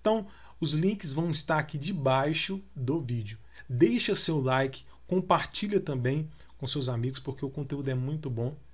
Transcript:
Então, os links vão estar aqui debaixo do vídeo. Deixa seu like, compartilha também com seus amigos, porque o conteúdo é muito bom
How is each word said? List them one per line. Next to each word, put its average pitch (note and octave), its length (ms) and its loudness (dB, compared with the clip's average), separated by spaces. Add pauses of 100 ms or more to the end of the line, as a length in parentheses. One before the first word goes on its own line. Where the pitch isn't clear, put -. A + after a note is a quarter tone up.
Então, A3 240 2 (360)
os D3+ 120 2
links F3 380 2
vão D#3+ 220 0
estar D#3 260 2
aqui D#3 180 -4
debaixo D3+ 840 0 (140)
do C#3+ 240 0
vídeo. A#2 360 -4 (320)
Deixa F#3+ 460 4
seu D#3+ 260 6
like, C3 440 0 (200)
compartilha F#3 760 2
também D3 500 -2 (260)
com - 120 -10
seus C#3+ 200 0
amigos, B2+ 300 -2
porque C3+ 260 -6
o C3+ 60 -4
conteúdo C#3 400 -4
é C3 40 0
muito C#3 360 -4
bom A#2+ 260 -4 (180)